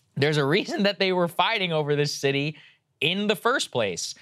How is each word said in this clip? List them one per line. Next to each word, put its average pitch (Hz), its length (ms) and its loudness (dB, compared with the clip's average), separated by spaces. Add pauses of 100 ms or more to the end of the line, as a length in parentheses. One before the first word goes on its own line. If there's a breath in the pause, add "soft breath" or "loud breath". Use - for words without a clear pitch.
(160)
there's 147 220 2
a 147 80 2
reason 214 380 0
that 196 160 0
they 190 140 2
were 175 160 0
fighting 190 420 0
over 147 240 0
this 147 180 0
city 139 440 -2 (420 loud breath)
in 190 280 0
the 208 100 2
first 262 340 -2
place. 101 500 -2